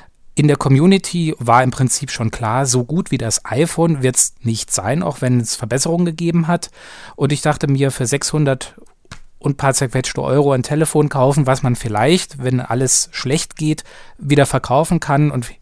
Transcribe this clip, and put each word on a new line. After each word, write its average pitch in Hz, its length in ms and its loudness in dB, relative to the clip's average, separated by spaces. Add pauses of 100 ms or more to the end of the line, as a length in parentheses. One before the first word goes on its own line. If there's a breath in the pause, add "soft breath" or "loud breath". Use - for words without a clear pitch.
(340 loud breath)
In 147 140 4
der 143 80 4
Community 170 840 2
war 117 240 4
im 127 80 2
Prinzip 131 400 -2
schon 110 220 -4
klar, 120 340 -2
so 123 160 0
gut 160 300 -4
wie 135 60 -2
das 113 260 -4
iPhone 160 580 0
wird's - 380 0
nicht 113 320 -4
sein, 127 320 -2
auch 156 160 -4
wenn 127 180 2
es 117 160 -4
Verbesserungen 165 520 -2
gegeben 165 420 0
hat. 175 240 -2 (420 loud breath)
Und 139 160 0
ich 143 120 -2
dachte 147 260 0
mir, 139 240 2
für 127 140 -4
sechshundert 139 680 -2 (640)
und 143 180 -2
paar 135 160 2
zerquetschte 131 480 -2
Euro 139 320 2
ein 127 100 0
Telefon 151 460 0
kaufen, 139 380 2
was 131 160 2
man 123 120 2
vielleicht, 127 720 -2
wenn 127 160 0
alles 127 500 -2
schlecht - 460 -4
geht, 151 280 -2 (340 loud breath)
wieder 143 260 4
verkaufen 143 560 0
kann 147 300 2
und 127 200 -6 (120)